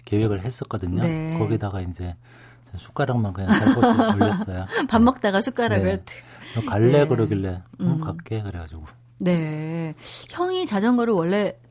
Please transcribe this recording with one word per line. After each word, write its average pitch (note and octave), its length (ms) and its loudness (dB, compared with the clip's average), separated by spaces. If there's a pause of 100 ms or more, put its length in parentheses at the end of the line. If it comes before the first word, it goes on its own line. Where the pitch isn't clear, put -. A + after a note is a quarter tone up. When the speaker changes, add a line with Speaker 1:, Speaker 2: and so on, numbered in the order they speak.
Speaker 1:
계획을 G#2 400 0
했었거든요. F#2 580 -4
Speaker 2:
네. D#3+ 360 -2
Speaker 1:
거기다가 G#2 440 -2
이제 F2 340 -8 (580)
숟가락만 A#2 580 -2
그냥 F#2+ 200 -2
살포시 B3 340 4
Speaker 2:
<laughs> A3 340 2
Speaker 1:
올렸어요. F3 460 -2 (220)
Speaker 2:
밥 A#3 100 2
Speaker 1:
네. A3+ 60 6
Speaker 2:
먹다가 G#3 360 2
숟가락을 A#3 440 0
Speaker 1:
네. F#3+ 200 2
Speaker 2:
탁. - 120 -16 (400)
Speaker 1:
너 A2 120 -4
갈래? A2+ 300 4
Speaker 2:
네. C#3+ 80 6
Speaker 1:
그러길래, G2+ 560 0 (180)
"응, F#3 60 0
Speaker 2:
음. E3 140 2
Speaker 1:
갈게." G#2+ 420 -6
그래가지고. E2 400 -10 (380)
Speaker 2:
네. D#3+ 760 -2 (360)
형이 F#4 360 -2
자전거를 A#3 480 2
원래 F#3+ 400 0 (160)